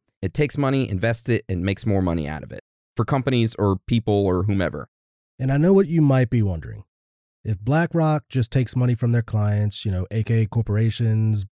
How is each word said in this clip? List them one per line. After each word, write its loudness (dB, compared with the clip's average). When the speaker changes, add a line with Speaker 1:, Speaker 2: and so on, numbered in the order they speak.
Speaker 1:
It -4
takes -2
money, 0
invests -2
it, 0
and -2
makes -2
more 2
money -2
out -8
of -16
it -16
for 0
companies 0
or 2
people 2
or 2
whomever. -2
Speaker 2:
And -2
I 0
know 4
what 6
you 2
might 4
be 2
wondering. -4
If -4
BlackRock 0
just -2
takes 0
money 2
from 0
their 2
clients, -2
you -2
know, -2
A -2
K 2
A 2
corporations, 0